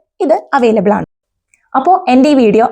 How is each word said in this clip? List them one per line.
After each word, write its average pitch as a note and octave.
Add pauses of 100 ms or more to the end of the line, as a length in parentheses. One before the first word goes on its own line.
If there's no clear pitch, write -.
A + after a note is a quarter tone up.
(260)
ഇത് D#4 (200)
അവൈലബിൾ A3
ആണ്. D#3+ (680)
അപ്പോ C4+ (200)
എന്റെ C4+
ഈ C4+
വീഡിയോ G#3+